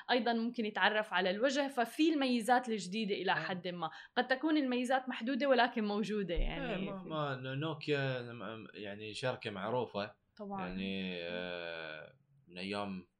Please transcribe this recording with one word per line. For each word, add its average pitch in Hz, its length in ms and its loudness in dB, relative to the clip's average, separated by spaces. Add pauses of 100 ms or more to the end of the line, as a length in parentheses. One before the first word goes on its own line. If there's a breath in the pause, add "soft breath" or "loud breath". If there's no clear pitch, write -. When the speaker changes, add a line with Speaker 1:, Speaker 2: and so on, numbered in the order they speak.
(100)
Speaker 1:
أيضًا 240 220 4
ممكن 226 340 0
يتعرف 208 460 2
على 185 180 4
الوجه، 262 380 2
ففي 277 460 2
الميزات 247 540 4
الجديدة 202 460 -2
إلى 185 180 2
Speaker 2:
إيه. 165 60 2
Speaker 1:
حد 180 300 -4
ما. 175 220 -4 (260 loud breath)
قد 240 120 2
تكون 302 280 2
الميزات 254 520 2
محدودة 247 380 0
ولكن 240 380 6
موجودة، 208 500 0
يعني. 160 400 0
Speaker 2:
إيه، 190 160 -2
ما، 151 460 -2
ما، 131 180 -6
نوكيا 143 680 0
م-، 113 520 -8
يعني 104 400 -10
شركة 120 360 -4
معروفة. 104 640 -2 (220)
Speaker 1:
طبعًا. 196 320 -6
Speaker 2:
يعني، 95 440 -4
Speaker 1:
مم. 90 100 -6
Speaker 2:
آه، 85 920 -6 (360)
من 87 100 -16
أيام 98 600 -4